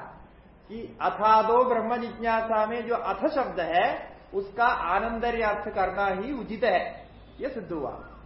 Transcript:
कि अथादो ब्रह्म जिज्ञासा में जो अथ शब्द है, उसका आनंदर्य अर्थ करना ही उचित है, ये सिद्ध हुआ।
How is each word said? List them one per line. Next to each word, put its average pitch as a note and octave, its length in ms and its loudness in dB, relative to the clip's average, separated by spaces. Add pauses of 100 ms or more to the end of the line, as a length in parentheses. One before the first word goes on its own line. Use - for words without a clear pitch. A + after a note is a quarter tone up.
(680)
कि A3+ 340 -12
अथादो A3 640 6
ब्रह्म A#3 320 2
जिज्ञासा A3+ 720 0
में A#3 200 -4
जो A#3+ 80 0
अथ G3+ 340 -2
शब्द A3+ 320 0
है, F3 520 2 (220)
उसका G3+ 320 0
आनंदर्य A3+ 760 0
अर्थ G#3 320 -2
करना F#3+ 320 0
ही G3 260 -2
उचित A3 320 -4
है, - 420 0 (340)
ये C4 80 -4
सिद्ध G#3 240 -8
हुआ। C3 360 -6 (180)